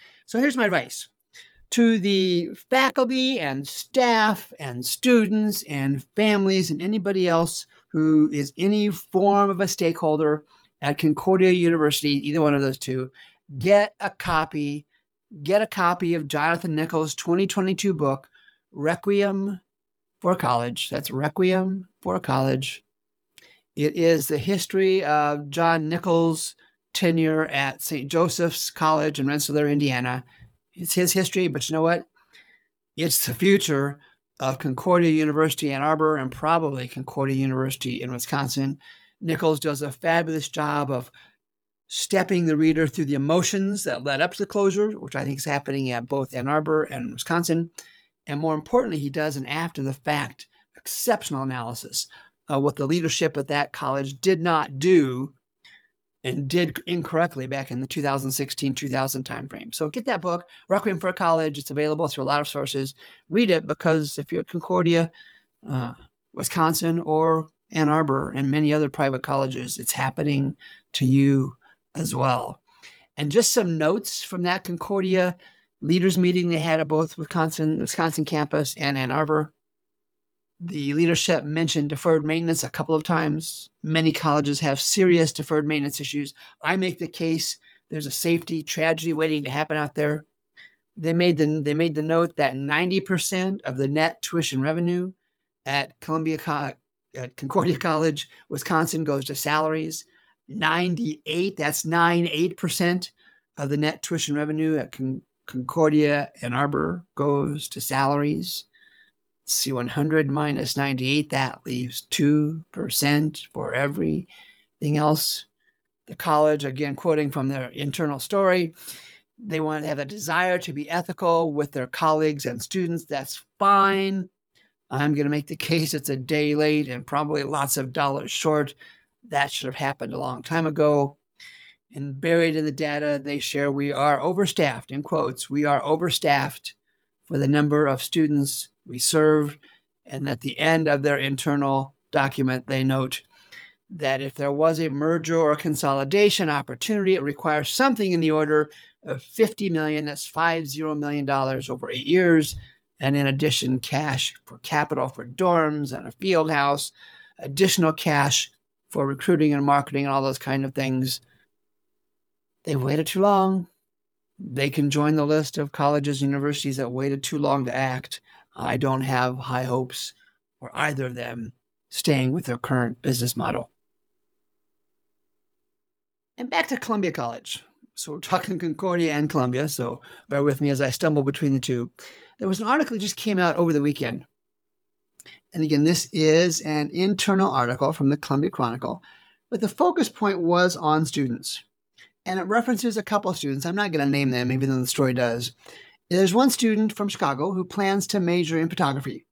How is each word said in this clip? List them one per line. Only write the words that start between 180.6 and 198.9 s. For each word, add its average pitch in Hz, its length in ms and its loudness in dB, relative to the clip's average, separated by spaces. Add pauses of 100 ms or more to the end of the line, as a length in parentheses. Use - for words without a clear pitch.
me 143 80 2
as 135 120 0
I 131 100 0
stumble 151 320 2
between 139 300 0
the 135 60 2
two. 120 320 -2 (480)
There 190 80 -2
was 190 140 0
an 214 60 -2
article 254 280 2
that 190 60 -4
just 196 160 -6
came 202 220 0
out 175 180 2
over 170 160 4
the 147 80 2
weekend. 139 440 -2 (1300)
And 160 100 -2
again, 151 200 4
this 165 300 4
is 160 480 4
an 151 300 -2
internal 190 600 2
article 131 400 0
from 139 180 2
the 143 80 2
Columbia 147 320 0
Chronicle, - 540 -4 (480)
but 240 100 -4
the 208 60 -2
focus 339 420 0
point 196 300 -2
was 175 380 4
on 156 280 2
students. - 580 -4 (640)
And 185 140 -2
it 175 40 -4
references 233 540 0
a 202 60 -4
couple 208 260 0
of 165 80 -4
students. 139 280 -4
I'm 175 100 -2
not 202 160 0
gonna 147 140 0
name 139 260 2
them, 123 200 0
even 131 180 0
though 131 100 0
the 127 80 -2
story 131 260 0
does. 120 380 -2 (580)
There's 185 240 4
one 254 160 6
student 220 440 2
from 202 160 -4
Chicago 143 420 -2
who 185 140 -2
plans 196 420 0
to 208 120 -2
major 170 400 0
in 165 100 0
photography. 139 640 -2